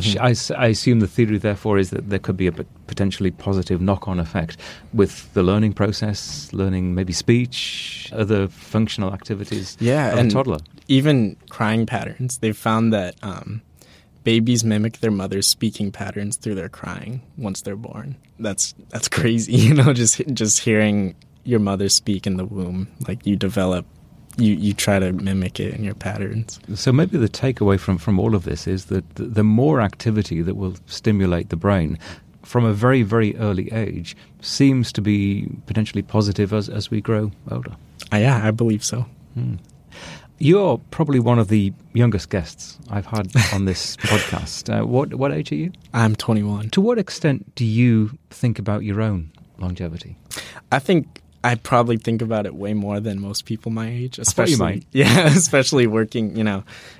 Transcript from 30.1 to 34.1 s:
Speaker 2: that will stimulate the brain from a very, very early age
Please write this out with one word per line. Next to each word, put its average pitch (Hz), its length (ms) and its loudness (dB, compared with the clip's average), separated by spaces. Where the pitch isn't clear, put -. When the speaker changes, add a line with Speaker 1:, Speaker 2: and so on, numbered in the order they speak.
Speaker 2:
that 95 140 -2
will 95 200 -6
stimulate 95 600 0
the 90 60 -2
brain 87 440 0
from 120 240 0
a 110 80 2
very, 123 300 4
very 107 340 2
early 101 340 -2
age 107 460 -6